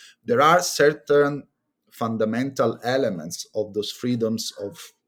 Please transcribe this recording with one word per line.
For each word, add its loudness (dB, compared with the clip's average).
There 2
are 6
certain 2
fundamental -2
elements -4
of -4
those -4
freedoms -4
of -12